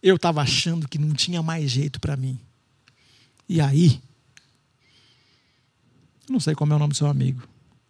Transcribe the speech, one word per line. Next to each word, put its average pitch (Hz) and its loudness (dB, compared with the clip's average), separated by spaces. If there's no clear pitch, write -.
Eu 185 4
tava 165 0
achando 156 -2
que 151 -8
não 151 0
tinha 170 -4
mais 160 -4
jeito 139 -4
pra 143 -4
mim. 131 -6
E 165 0
aí, 143 4
não 262 0
sei 151 0
como 147 2
é 151 4
o - 4
nome 147 0
do - -4
seu 147 0
amigo. 131 -2